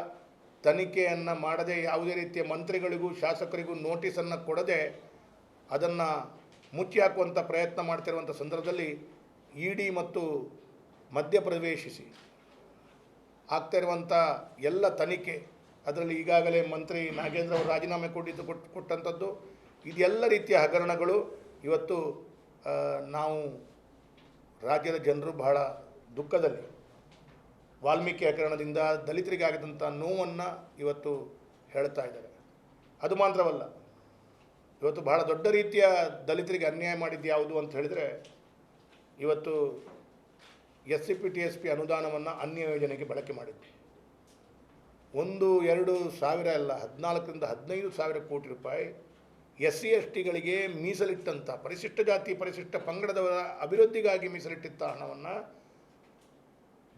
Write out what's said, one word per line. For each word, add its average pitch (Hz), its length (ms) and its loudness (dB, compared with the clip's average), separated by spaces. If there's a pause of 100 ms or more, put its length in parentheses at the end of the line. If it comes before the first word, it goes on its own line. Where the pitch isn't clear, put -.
(640)
ತನಿಖೆಯನ್ನು 170 800 2
ಮಾಡದೆ, 170 420 0
ಯಾವುದೇ 170 300 0
ರೀತಿಯ 170 300 -2
ಮಂತ್ರಿಗಳಿಗೂ 170 720 -2
ಶಾಸಕರಿಗೂ 165 600 -2
ನೋಟಿಸನ್ನು 170 720 -4
ಕೊಡದೆ 160 560 0 (720)
ಅದನ್ನು 156 680 0 (340)
ಮುಚ್ಚಿ 185 260 0
ಹಾಕುವಂಥ 180 400 4
ಪ್ರಯತ್ನ 170 420 0
ಮಾಡ್ತಿರುವಂಥ 165 500 -2
ಸಂದರ್ಭದಲ್ಲಿ 160 580 -4 (640)
ಇ 180 180 -4
ಡಿ 196 160 -2
ಮತ್ತು 175 320 -2 (920)
ಮಧ್ಯಪ್ರವೇಶಿಸಿ 165 1000 0 (1400)
ಆಗ್ತಾ 160 260 0
ಇರುವಂಥ 175 360 0 (460)
ಎಲ್ಲ 180 280 2
ತನಿಖೆ, 180 600 -2 (380)
ಅದರಲ್ಲಿ 165 340 -2
ಈಗಾಗಲೇ 165 480 4
ಮಂತ್ರಿ 156 420 -4
ನಾಗೇಂದ್ರ 165 460 -2
ಅವರು 160 140 2
ರಾಜೀನಾಮೆ 170 380 0
ಕೊಟ್ಟಿದ್ದು, 170 360 -8
ಕೊಟ್-, 165 300 -10
ಕೊಟ್ಟಂಥದ್ದು, - 840 -6 (280)
ಇದೆಲ್ಲ 180 420 4
ರೀತಿಯ 202 300 6
ಹಗರಣಗಳು 175 840 4 (240)
ಇವತ್ತು, 160 340 0 (680)
ಆ, 143 340 -2 (100)
ನಾವು 151 280 -2 (1300)
ರಾಜ್ಯದ 156 280 2
ಜನರು 147 360 2
ಬಹಳ 143 260 4 (600)
ದುಃಖದಲ್ಲಿ, 147 640 0 (1040)
ವಾಲ್ಮೀಕಿ 175 420 2
ಹಗರಣದಿಂದ 151 520 0
ದಲಿತರಿಗೆ 160 640 0
ಆಗಿದಂಥ 151 400 -2
ನೋವನ್ನು 170 960 -4
ಇವತ್ತು 143 600 -4 (320)
ಹೇಳ್ತಾ 139 300 -2
ಇದ್ದಾರೆ. 117 260 -8 (760)
ಅದು 180 120 0
ಮಾತ್ರವಲ್ಲ, 185 460 4 (1200)
ಇವತ್ತು 151 200 0
ಬಹಳ 151 200 4
ದೊಡ್ಡ 156 260 2
ರೀತಿಯ 208 380 4 (420)
ದಲಿತರಿಗೆ 175 380 0
ಅನ್ಯಾಯ 170 320 -2
ಮಾಡಿದ್ದು 151 300 -4
ಯಾವುದು 151 320 0
ಅಂತ 147 160 -4
ಹೇಳಿದ್ರೆ, 147 480 -4 (960)
ಇವತ್ತು 151 340 0 (1300)
ಎಸ್ 151 160 0
ಸಿ 196 100 0
ಪಿ, 190 160 -2
ಟಿ 175 120 -4
ಎಸ್ 170 160 -2
ಪಿ 170 120 -4
ಅನುದಾನವನ್ನು 156 720 -2
ಅನ್ಯ 160 220 -6
ಯೋಜನೆಗೆ 147 420 -2
ಬಳಕೆ 123 300 -6
ಮಾಡಿದ್ವಿ. 117 380 -16 (1500)
ಒಂದು, 190 440 4
ಎರಡು 175 560 2
ಸಾವಿರ 165 280 2
ಅಲ್ಲ, 143 360 0
ಹದಿನಾಲ್ಕರಿಂದ 165 600 -4
ಹದಿನೈದು 160 480 -4
ಸಾವಿರ 156 260 -2
ಕೋಟಿ 143 320 -6
ರೂಪಾಯಿ 135 560 -8 (540)
ಎಸ್ 151 220 2
ಸಿ 226 60 -4
ಎಸ್ 220 260 4
ಟಿಗಳಿಗೆ 180 540 -2
ಮೀಸಲಿಟ್ಟಂಥ, 180 840 -4
ಪರಿಶಿಷ್ಟ 170 520 -4
ಜಾತಿ 202 320 2
ಪರಿಶಿಷ್ಟ 180 420 -8
ಪಂಗಡದವರ 185 580 0 (280)
ಅಭಿವೃದ್ಧಿಗಾಗಿ 208 640 4
ಮೀಸಲಿಟ್ಟಿದ್ದ 165 540 -10
ಹಣವನ್ನು 143 800 -8 (1400)